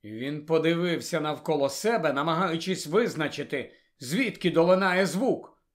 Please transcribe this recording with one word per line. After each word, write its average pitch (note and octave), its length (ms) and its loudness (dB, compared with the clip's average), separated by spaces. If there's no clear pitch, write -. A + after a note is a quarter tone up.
Він C3 420 -8
подивився E3 720 0
навколо D3 500 0
себе, F3 440 0
намагаючись E3 760 0
визначити, D3 840 -2
звідки F3+ 520 -2
долинає F#3 540 4
звук. F#3+ 580 -2